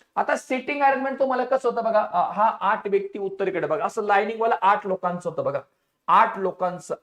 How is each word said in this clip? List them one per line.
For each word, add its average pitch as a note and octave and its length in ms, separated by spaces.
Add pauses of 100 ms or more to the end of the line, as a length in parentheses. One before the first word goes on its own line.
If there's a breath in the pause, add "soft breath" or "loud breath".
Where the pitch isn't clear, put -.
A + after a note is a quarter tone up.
(160)
आता - 200
सिटिंग C#4 480
अरेंजमेंट C4+ 360
तुम्हाला C4 240
कसं B3+ 260
होतं A3+ 140
बघा, A3 280
अ, F3 200
हा G#3 300
आठ G#3 260
व्यक्ती G3 320
उत्तरेकडे F#3+ 480
बघा, D3+ 180
असं G#3 180
लाईनिंग G#3 380
वाला A#3 200
आठ G3+ 260
लोकांचं F3+ 420
होतं D3+ 140
बघा, C#3 160 (480)
आठ G3 320
लोकांचं, F3+ 640